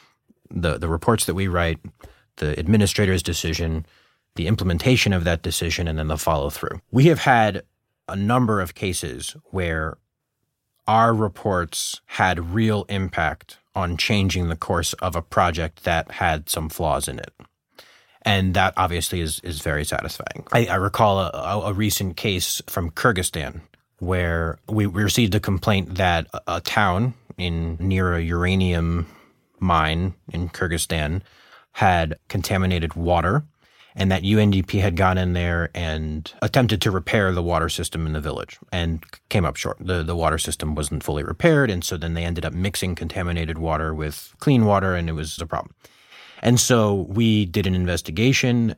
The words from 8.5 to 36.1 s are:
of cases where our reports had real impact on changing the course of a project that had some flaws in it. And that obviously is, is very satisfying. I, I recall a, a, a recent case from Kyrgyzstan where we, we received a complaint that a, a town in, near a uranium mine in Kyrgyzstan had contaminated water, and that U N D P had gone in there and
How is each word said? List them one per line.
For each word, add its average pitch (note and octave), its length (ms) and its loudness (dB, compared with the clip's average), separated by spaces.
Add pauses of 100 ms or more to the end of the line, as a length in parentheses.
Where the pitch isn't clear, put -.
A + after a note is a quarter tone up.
of F2+ 160 -4
cases F2 680 -6
where D#2+ 520 -4 (880)
our A2+ 280 4
reports F#2+ 920 -2
had F2 480 -2
real G#2+ 360 2
impact F2 680 -4 (160)
on F2 220 -2
changing F#2 540 0
the E2 80 -2
course E2+ 380 -2
of F2+ 200 -4
a E2+ 60 -2
project E2 640 0
that E2 260 0
had D#2+ 380 -2
some D#2+ 180 -4
flaws D2 400 -2
in C2 120 -8
it. - 140 -14 (880)
And F#2+ 320 2
that F#2+ 220 2
obviously F2 460 -2
is, D#2 180 -4
is D#2+ 220 -10
very D2 240 -2
satisfying. - 640 -8
I, A#2 140 4
I - 100 -2
recall G2 440 2
a, F2+ 140 0
a, F2+ 340 -4
a G#2 60 -2
recent F#2+ 440 -2
case - 500 -4
from E2+ 240 -4
Kyrgyzstan E2 680 -2 (380)
where E2+ 680 -2
we, G#2+ 200 0
we G2 160 0
received G#2 320 2
a G#2+ 40 4
complaint F#2+ 560 0
that F2 380 2
a, - 80 -10 (160)
a - 40 -6
town G#2+ 520 2 (240)
in, E2 420 -2
near F#2 360 2
a E2+ 60 0
uranium E2+ 840 2 (520)
mine E2+ 560 2 (180)
in E2+ 160 -4
Kyrgyzstan E2 720 -2 (520)
had E2+ 440 2 (120)
contaminated F#2 640 0
water, F2 500 2 (540)
and F#2+ 120 2
that F#2+ 140 2
U G#2+ 160 4
N G#2 100 6
D F#2+ 140 4
P G2+ 160 0
had F#2 160 2
gone F#2 220 4
in F2+ 160 0
there F2 420 0
and D#2 560 -4 (100)